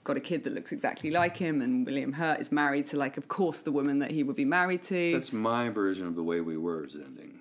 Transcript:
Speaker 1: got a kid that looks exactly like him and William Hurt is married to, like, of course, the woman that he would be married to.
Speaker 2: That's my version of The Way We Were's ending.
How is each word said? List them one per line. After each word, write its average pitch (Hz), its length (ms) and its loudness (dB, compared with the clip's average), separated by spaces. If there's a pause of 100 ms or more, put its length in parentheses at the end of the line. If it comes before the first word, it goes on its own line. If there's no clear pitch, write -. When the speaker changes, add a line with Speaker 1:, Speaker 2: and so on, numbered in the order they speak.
Speaker 1:
got 143 140 0
a - 20 0
kid 160 240 -2
that - 100 -4
looks - 180 -6
exactly - 400 -2
like 175 260 2
him 156 240 0
and 127 240 2
William 135 280 -2
Hurt 156 260 0
is - 120 -4
married 143 360 2
to, 143 100 -2
like, 139 200 0
of 139 100 -8
course, 175 340 0
the 156 100 -2
woman 143 280 2
that 143 120 0
he 151 120 2
would 131 120 -2
be 143 100 2
married 180 380 2
to. 175 300 2
Speaker 2:
That's - 200 0
my 117 360 2
version 95 380 0
of 85 80 -2
The 82 80 -2
Way 85 180 0
We 82 160 -4
Were's 80 380 -4
ending. - 460 -16